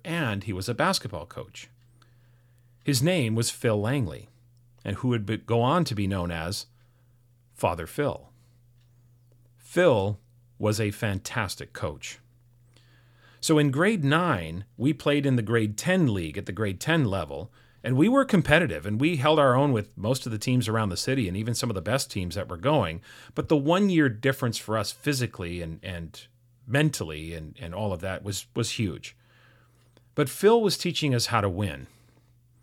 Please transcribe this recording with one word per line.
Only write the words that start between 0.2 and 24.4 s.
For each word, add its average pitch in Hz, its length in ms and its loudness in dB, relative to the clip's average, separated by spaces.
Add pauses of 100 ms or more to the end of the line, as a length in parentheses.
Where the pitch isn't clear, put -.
he 107 80 -6
was 92 160 -6
a 120 60 -2
basketball 143 520 -2
coach. - 440 -14 (1120)
His 135 180 2
name 147 320 2
was 117 160 0
Phil 107 300 0
Langley, 104 480 -2 (560)
and 101 140 -4
who 131 120 -2
would 113 160 0
be, 107 120 -2
go 117 240 0
on 147 240 2
to 113 100 -4
be 101 100 0
known 92 260 -2
as 82 340 -6 (880)
Father 82 340 -2
Phil. - 420 -4 (1300)
Phil 107 640 2 (400)
was 104 220 2
a 104 100 0
fantastic - 800 -4
coach. - 480 -10 (1200)
So 156 180 4
in 147 140 4
grade 175 320 2
nine, 113 640 0 (100)
we 139 160 0
played 143 340 0
in 131 120 4
the 117 40 0
grade 107 360 0
ten 175 360 2
league 82 240 -4
at 98 80 -6
the - 60 -8
grade 98 300 -4
ten 160 240 2
level, 78 480 -4 (300)
and 127 120 0
we 165 140 6
were 269 160 4
competitive, 147 600 2
and 104 140 -2
we 160 180 2
held 151 220 4
our 131 160 6
own 143 160 4
with 104 260 -2
most 117 280 -2
of 120 80 -6
the 107 40 -2
teams 123 300 0
around 110 220 0
the 87 80 -4
city 131 300 0
and 87 100 -4
even 113 160 -2
some 120 160 -2
of 104 60 -4
the 92 60 -4
best 117 300 -4
teams 90 240 -4
that 98 140 -6
were 87 80 -10
going. 101 440 0 (320)
But - 140 -4
the 160 80 4
one-year 160 540 4
difference 123 480 0